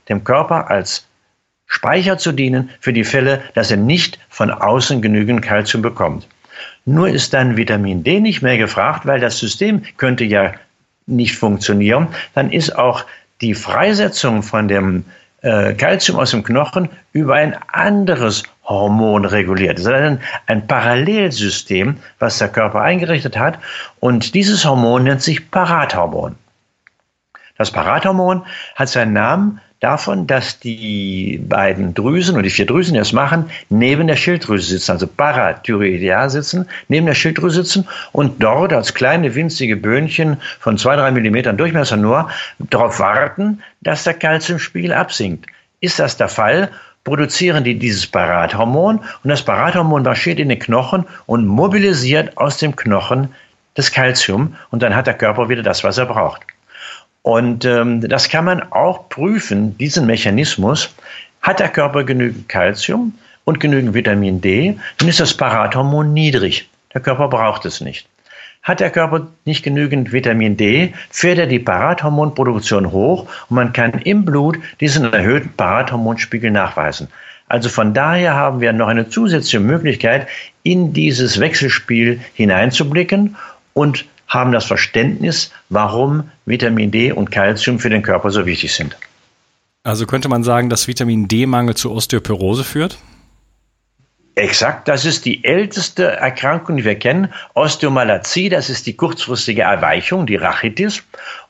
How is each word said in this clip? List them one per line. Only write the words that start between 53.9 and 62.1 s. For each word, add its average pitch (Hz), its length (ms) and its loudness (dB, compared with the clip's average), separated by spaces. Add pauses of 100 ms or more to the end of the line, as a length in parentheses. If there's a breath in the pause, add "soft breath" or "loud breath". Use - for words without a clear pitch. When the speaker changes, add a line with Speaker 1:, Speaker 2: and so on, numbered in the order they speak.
Speaker 1:
Kalzium 127 640 0 (140 loud breath)
und 120 120 -2
dann 110 140 2
hat 131 100 0
der 117 80 0
Körper 113 360 0
wieder 117 120 -2
das, 101 220 -2
was 98 140 0
er 127 80 0
braucht. 107 340 -2 (880 loud breath)
Und, 117 380 2
ähm, 117 420 2
das - 220 0
kann 160 160 0
man 180 260 0
auch 170 380 0
prüfen, 120 720 -2
diesen 147 260 0
Mechanismus. 113 920 0 (460 loud breath)
Hat 190 180 0
der 190 120 0
Körper 143 340 0
genügend 123 460 -2